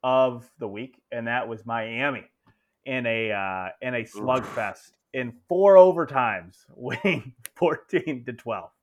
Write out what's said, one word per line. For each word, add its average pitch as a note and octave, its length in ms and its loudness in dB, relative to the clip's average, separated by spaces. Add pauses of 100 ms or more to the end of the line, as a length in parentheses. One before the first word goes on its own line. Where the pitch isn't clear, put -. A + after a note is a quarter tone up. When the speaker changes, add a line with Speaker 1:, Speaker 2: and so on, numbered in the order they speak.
Speaker 1:
of B2+ 540 0
the A#2 100 -8
week, G#2+ 340 -12 (100)
and A#2 160 -8
that A#2 200 -4
was A2 180 -12
Miami A#2 640 -6 (560)
in B2+ 200 -6
a, A2+ 260 -2
uh, F#2+ 380 -6 (120)
in B2 140 -8
a A#2 60 -4
Speaker 2:
Oof. G#2+ 100 -14
Speaker 1:
slugfest A2 800 -6 (220)
in B2+ 180 -8 (160)
four F#3+ 280 6
overtimes, C3+ 880 4
<laughs> A#2+ 100 -20
winning B2+ 580 -4 (220)
fourteen D#3 720 -2
to B2 80 -10
twelve G#2 380 -8 (120)